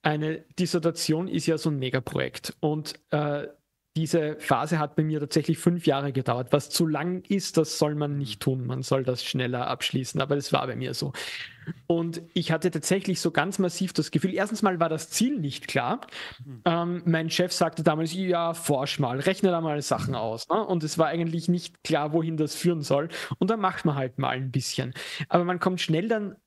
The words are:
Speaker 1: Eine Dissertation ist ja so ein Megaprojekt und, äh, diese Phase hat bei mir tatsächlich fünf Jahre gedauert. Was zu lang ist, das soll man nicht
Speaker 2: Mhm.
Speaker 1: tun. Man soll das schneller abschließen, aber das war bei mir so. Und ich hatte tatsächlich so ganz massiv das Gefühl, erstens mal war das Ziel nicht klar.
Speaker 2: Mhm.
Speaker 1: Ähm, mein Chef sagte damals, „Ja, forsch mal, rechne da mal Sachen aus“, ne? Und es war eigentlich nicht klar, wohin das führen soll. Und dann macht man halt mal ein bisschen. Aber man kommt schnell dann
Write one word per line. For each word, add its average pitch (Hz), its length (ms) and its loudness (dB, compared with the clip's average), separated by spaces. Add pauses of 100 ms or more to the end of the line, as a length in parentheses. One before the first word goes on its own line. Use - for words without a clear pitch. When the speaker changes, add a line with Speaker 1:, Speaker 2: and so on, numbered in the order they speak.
Speaker 1:
Eine 156 380 0 (180)
Dissertation 170 680 0
ist - 180 -2
ja 160 100 2
so 156 140 -2
ein 143 80 -2
Megaprojekt - 800 -4
und, 151 400 -2 (100)
äh, 147 360 -2 (500)
diese 156 420 0
Phase 147 400 2
hat 147 160 -2
bei 156 80 2
mir 156 160 0
tatsächlich 151 400 0
fünf 175 280 2
Jahre 139 260 2
gedauert. 123 400 0
Was - 180 2
zu 170 160 2
lang 160 380 -2
ist, 196 320 -2
das 156 220 2
soll 151 180 2
man 147 200 -2
nicht 135 200 -4
Speaker 2:
Mhm. - 80 -12
Speaker 1:
tun. 131 220 0
Man 127 160 -4
soll 135 200 2
das 127 220 -2
schneller 123 420 -2
abschließen, 127 540 -4
aber 143 160 2
das - 160 -2
war 135 160 2
bei 117 80 -6
mir 123 180 -4
so. 143 180 -4 (760)
Und 170 340 0 (100)
ich 165 200 0
hatte 165 180 2
tatsächlich 185 500 0
so 165 120 2
ganz 170 260 2
massiv 185 340 0
das - 200 -2
Gefühl, 185 220 2
erstens 202 280 0
mal 185 160 6
war 165 100 4
das 156 220 -2
Ziel 254 300 2
nicht 143 260 -4
klar. 127 340 0 (440)
Speaker 2:
Mhm. 127 200 -14
Speaker 1:
Ähm, 170 420 0
mein 160 220 2
Chef 180 240 2
sagte 165 300 2
damals, 160 320 2
„Ja, 170 400 0
forsch 139 460 0
mal, 127 180 0
rechne 190 320 2
da 170 100 2
mal 147 220 -2
Sachen 131 320 0
aus“, 113 340 -4
ne? 202 160 2
Und 170 200 0
es 151 140 -4
war 156 100 4
eigentlich 165 400 -2
nicht - 340 -2
klar, 151 300 0
wohin 165 240 2
das 151 180 0
führen 170 280 0
soll. 147 260 2 (300)
Und 190 120 2
dann 226 100 2
macht 185 240 0
man 151 120 4
halt 131 220 -2
mal 127 180 0
ein 131 160 -4
bisschen. 131 420 -2 (340)
Aber 175 160 4
man 175 140 0
kommt 185 220 0
schnell 175 260 2
dann 208 300 -2 (100)